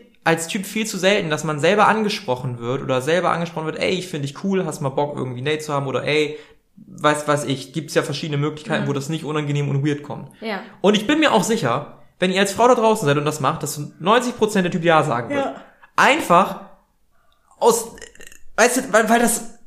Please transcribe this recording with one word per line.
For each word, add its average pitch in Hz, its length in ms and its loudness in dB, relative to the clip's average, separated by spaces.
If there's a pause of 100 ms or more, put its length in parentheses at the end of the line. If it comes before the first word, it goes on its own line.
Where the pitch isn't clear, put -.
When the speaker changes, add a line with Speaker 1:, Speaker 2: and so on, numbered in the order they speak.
(240)
Speaker 1:
als 165 240 0
Typ 196 180 -6
viel 220 200 -4
zu 214 120 -6
selten, 185 320 2
dass 151 140 -2
man 151 160 -4
selber 196 280 4
angesprochen 131 720 -2
wird 123 220 -4
oder 131 200 -2
selber 170 300 0
angesprochen 165 360 -4
wird, 156 120 -6
„Ey, 180 120 0
ich 180 160 -4
find 147 160 -6
dich 139 200 -8
cool, 190 220 0
hast 151 160 -8
mal 139 80 -2
Bock, 147 260 -2
irgendwie 127 260 -6
ein 131 40 -6
Date 151 180 -2
zu 151 100 -8
haben?“ 139 140 -2
Oder, 123 160 -2
„Ey, 147 340 0 (380)
weiß, - 520 -2
weiß 147 180 0
ich, 135 280 -4
gibt's 147 220 -6
ja 156 80 2
verschiedene 147 340 -6
Möglichkeiten, 147 460 -4
Speaker 2:
Mhm. 139 60 -4
Speaker 1:
wo 143 40 0
das 135 160 -6
nicht 160 140 -6
unangenehm 143 460 -2
und 139 160 0
weird 147 180 -2
kommt.“ - 260 -12 (120)
Speaker 2:
Ja. 208 200 -8 (200)
Speaker 1:
Und 208 160 6
ich - 100 -4
bin 302 120 4
mir 277 120 4
auch 214 120 4
sicher, 143 560 -2 (200)
wenn 185 120 2
ihr 190 100 2
als 196 120 0
Frau 226 140 4
da 254 80 6
draußen 220 320 2
seid 143 100 4
und 147 80 0
das 151 140 -2
macht, 147 240 -2
dass 147 160 -6 (200)
neunzig 240 380 2
Prozent 202 280 2
der 175 60 -2
Typ 170 120 -2
Ja 160 200 6
sagen 123 260 -2
wird. 277 160 -2
Speaker 2:
Ja. - 100 -6 (400)
Speaker 1:
Einfach 202 680 4 (1000)
aus, 226 360 2 (640)
weißt 247 200 4
du, - 160 -2
weil, 214 160 4
weil 233 100 4
das, - 480 -2